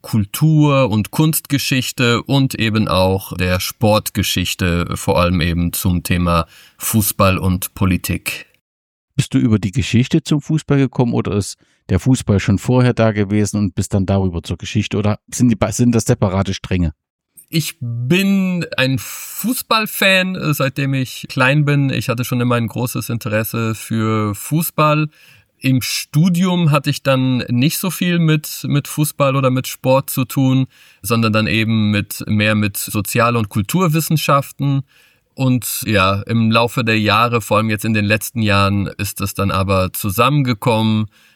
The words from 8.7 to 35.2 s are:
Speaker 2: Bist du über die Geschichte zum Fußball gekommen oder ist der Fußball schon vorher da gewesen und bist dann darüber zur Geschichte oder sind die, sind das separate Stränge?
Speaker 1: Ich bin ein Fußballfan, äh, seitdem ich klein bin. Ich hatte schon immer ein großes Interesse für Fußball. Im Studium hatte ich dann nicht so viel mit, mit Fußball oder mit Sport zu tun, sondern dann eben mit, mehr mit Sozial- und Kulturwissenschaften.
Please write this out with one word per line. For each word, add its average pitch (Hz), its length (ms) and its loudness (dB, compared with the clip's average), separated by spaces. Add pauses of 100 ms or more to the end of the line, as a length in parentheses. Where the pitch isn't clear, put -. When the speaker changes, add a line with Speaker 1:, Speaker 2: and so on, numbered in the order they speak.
Speaker 2:
Bist - 180 -2
du 131 40 4
über 113 200 2
die 92 140 -4
Geschichte 127 500 0
zum 151 180 -2
Fußball 156 380 0
gekommen 123 340 0
oder 113 200 -2
ist 101 260 -2 (300)
der 92 100 2
Fußball 123 400 2
schon 98 200 2
vorher 123 360 2
da 113 160 4
gewesen 104 480 0
und 101 160 0
bist 95 200 -4
dann 95 120 2
darüber 95 380 0
zur 90 140 -6
Geschichte - 380 -4
oder 104 300 0
sind - 220 2
die, 110 80 2 (160)
sind 120 200 2
das 110 120 2
separate 95 500 0
Stränge? 87 380 0 (560)
Speaker 1:
Ich - 320 -4
bin 180 840 0 (120)
ein 131 240 0
Fußballfan, 196 1400 -2
äh, 151 180 -2
seitdem 139 400 -2
ich - 340 -6
klein 139 360 2
bin. 143 260 2
Ich 120 180 -4
hatte 120 160 -2
schon 123 160 -2
immer 120 140 2
ein 117 140 -2
großes 117 400 -6
Interesse 113 680 -2
für 110 600 -2
Fußball. 151 720 0 (500)
Im 131 220 2
Studium 175 920 0
hatte 147 200 0
ich - 120 -6
dann 131 360 2 (100)
nicht 123 300 0
so 143 120 -2
viel 175 280 -2
mit, 156 500 -2
mit 139 180 0
Fußball 143 500 0
oder 131 140 2
mit 127 160 -2
Sport 135 440 0
zu 131 160 -2
tun, 131 400 2 (340)
sondern 113 320 0
dann 110 140 2
eben 110 440 2
mit, 104 380 -2
mehr 107 260 2
mit 104 220 0
Sozial- 113 600 -2
und 110 120 -2
Kulturwissenschaften. 143 1300 0 (520)